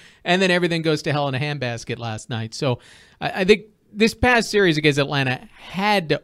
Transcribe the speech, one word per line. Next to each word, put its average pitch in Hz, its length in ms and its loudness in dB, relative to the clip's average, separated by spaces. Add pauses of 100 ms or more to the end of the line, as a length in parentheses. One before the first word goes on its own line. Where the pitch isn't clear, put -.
(240)
and 185 180 2
then 185 80 4
everything 170 320 2
goes 156 200 0
to 151 100 -2
hell 143 160 0
in 131 60 -4
a 131 40 -2
handbasket 127 600 -6
last 113 300 -8
night. 113 240 -6
So 131 280 -2 (420)
I, - 180 -4
I 190 40 0
think 208 220 4 (260)
this 214 220 2
past 247 360 0
series 190 260 4
against 151 240 2
Atlanta 135 560 -2
had 190 540 -2
to 143 140 -2